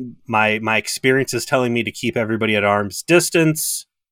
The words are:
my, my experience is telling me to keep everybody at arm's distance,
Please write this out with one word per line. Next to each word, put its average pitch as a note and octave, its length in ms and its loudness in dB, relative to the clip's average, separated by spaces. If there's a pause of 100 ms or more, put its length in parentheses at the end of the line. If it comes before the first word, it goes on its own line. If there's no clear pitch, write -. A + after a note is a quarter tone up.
(260)
my, A2 320 2
my A2+ 200 0
experience C3 560 0
is A2+ 120 -4
telling B2+ 280 0
me A#2 100 0
to G#2+ 80 -8
keep A#2 240 -4
everybody A2 400 0
at G2+ 80 2
arm's G#2 380 0
distance, D#3+ 840 2 (260)